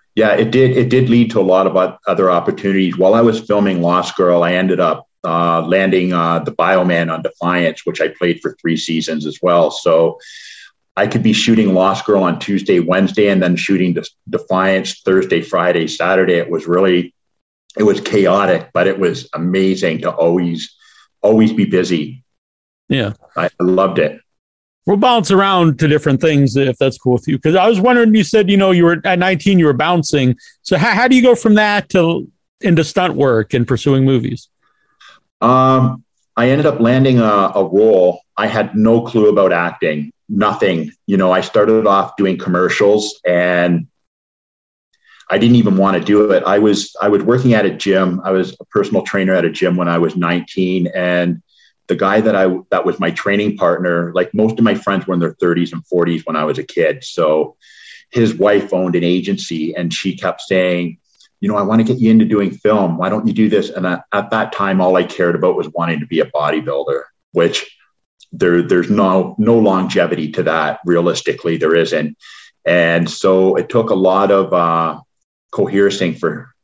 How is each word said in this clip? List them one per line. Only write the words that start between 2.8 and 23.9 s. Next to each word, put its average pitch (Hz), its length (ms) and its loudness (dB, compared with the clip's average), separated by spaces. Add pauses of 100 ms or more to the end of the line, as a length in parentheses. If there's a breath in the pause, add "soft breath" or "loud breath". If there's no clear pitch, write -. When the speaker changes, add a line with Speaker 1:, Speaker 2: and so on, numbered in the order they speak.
Speaker 1:
While 92 160 4
I 117 80 4
was 113 200 2
filming 98 420 0
Lost 87 340 -2
Girl, 87 260 2
I 87 120 0
ended 92 260 0
up, 80 280 -2 (160)
uh, 85 380 -2
landing, 92 520 0
uh, 85 240 0
the 76 140 -8
Bioman 87 600 0
on 80 80 -8
Defiance, 85 640 -4
which - 160 -6
I 80 80 0
played 85 320 -4
for 76 200 -8
three 82 180 -2
seasons 80 480 -6
as 76 160 -10
well. 85 280 2
So 82 480 0 (800 loud breath)
I 101 100 0
could 104 160 -2
be 110 120 2
shooting 107 400 2
Lost 92 320 0
Girl 101 160 2
on 85 160 0
Tuesday, 95 420 0
Wednesday, 92 480 0
and 95 140 2
then 90 140 0
shooting 92 360 0
Def-, - 160 -6 (220)
Defiance 95 720 -2
Thursday, 92 400 0
Friday, 87 440 -2
Saturday. 90 480 0
It - 140 -2
was 82 180 -6
really, 90 480 0 (640)
it 107 60 -2
was 101 180 2
chaotic, 92 720 0
but 87 140 0
it 95 120 -2
was 87 360 -4
amazing 90 680 -2
to 90 80 -4
always, 85 640 -2 (460 soft breath)
always 110 320 4
be 98 140 0
busy. 87 580 -2 (640)
Speaker 2:
Yeah. 113 240 -2 (240)
Speaker 1:
I 85 140 -2 (100)
loved 92 380 0